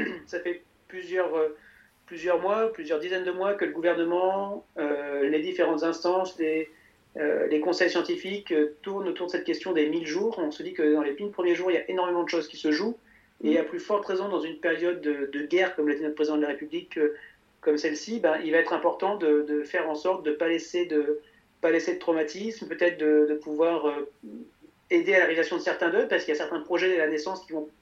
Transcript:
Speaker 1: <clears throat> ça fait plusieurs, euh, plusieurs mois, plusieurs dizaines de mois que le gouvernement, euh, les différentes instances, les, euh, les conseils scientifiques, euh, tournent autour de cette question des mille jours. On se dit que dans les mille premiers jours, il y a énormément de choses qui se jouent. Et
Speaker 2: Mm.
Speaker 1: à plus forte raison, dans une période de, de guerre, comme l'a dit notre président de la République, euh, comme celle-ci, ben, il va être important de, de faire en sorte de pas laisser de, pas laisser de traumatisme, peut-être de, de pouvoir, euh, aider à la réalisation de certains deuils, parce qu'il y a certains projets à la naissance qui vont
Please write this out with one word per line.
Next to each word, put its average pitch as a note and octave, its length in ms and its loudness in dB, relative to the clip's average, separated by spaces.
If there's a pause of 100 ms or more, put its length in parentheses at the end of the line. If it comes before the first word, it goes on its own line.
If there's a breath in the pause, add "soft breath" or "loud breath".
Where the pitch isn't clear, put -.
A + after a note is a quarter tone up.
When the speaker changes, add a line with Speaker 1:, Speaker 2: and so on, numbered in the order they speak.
Speaker 1:
<clears throat> E3 200 -10
ça F3 120 -6
fait F3 220 -6 (260)
plusieurs, F3+ 480 -2
euh, D#3 200 0 (500 loud breath)
plusieurs E3+ 340 0
mois, A3 320 0
plusieurs D#3+ 280 -4
dizaines F3+ 240 -2
de F3+ 80 -2
mois F#3+ 220 0
que F#3+ 120 -2
le D3+ 60 -2
gouvernement, F3 920 0 (120)
euh, C#3+ 520 -2
les D#3 100 2
différentes E3 440 0
instances, F3+ 540 0
les, D#3 320 -2 (480 loud breath)
euh, D3+ 300 0
les D3+ 120 2
conseils F3 300 2
scientifiques, F#3 600 -4
euh, D3+ 300 2
tournent G3 260 -6
autour F3 200 -4
de F3+ 40 -10
cette F3 140 -4
question E3+ 260 -2
des D3+ 160 2
mille D#3+ 200 -2
jours. G3+ 320 -2
On D3+ 120 -2
se E3 120 -10
dit F3+ 100 -10
que D3+ 200 4
dans D3+ 80 4
les C#3+ 120 0
mille G#3 180 -6
premiers F3 240 2
jours, F#3 160 0
il E3 40 4
y - 20 4
a - 120 -4
énormément F3+ 340 0
de - 60 -6
choses D#3+ 180 -2
qui - 100 -16
se D3+ 140 0
jouent. G3+ 260 0 (460 soft breath)
Et D#3 120 4
Speaker 2:
Mm. - 20 4
Speaker 1:
à D#3 60 2
plus E3+ 160 -6
forte G3+ 260 -2
raison, G3 240 -2
dans F3 100 0
une D#3+ 200 -6
période E3+ 420 0
de, C#3+ 300 -2
de D3 140 -4
guerre, F3+ 300 2
comme D3 140 0
l'a D3 60 2
dit D3+ 80 -4
notre D3+ 120 -4
président D3+ 220 0
de D3+ 60 2
la D3 60 0
République, D3+ 480 -8
euh, D3+ 180 2 (440 loud breath)
comme D3+ 180 2
celle-ci, D#3+ 440 -4
ben, D#3+ 240 4
il D#3 60 -2
va E3 80 6
être D#3+ 120 2
important F3 460 0
de, D3+ 240 4
de D3 220 0
faire D#3+ 260 -2
en D3+ 60 -2
sorte F3+ 280 0
de D3+ 80 0
pas E3 160 0
laisser E3+ 380 0
de, D3 340 2 (400 loud breath)
pas E3 120 4
laisser E3 240 2
de - 40 -8
traumatisme, E3+ 680 -2
peut-être E3+ 300 2
de, D3+ 300 6
de D3+ 60 2
pouvoir, D3+ 540 0
euh, D3 220 -4 (800)
aider F3+ 260 4
à F3+ 40 6
la E3+ 60 6
réalisation D#3+ 320 0
de D#3+ 40 -4
certains F3 280 0
deuils, A3 180 2
parce F#3 160 0
qu'il D3+ 100 0
y D3 40 0
a - 20 -2
certains D3+ 220 -4
projets F3 340 0
à D#3 100 2
la D#3 60 2
naissance F3 340 -4
qui - 60 -18
vont D3+ 160 -6 (140)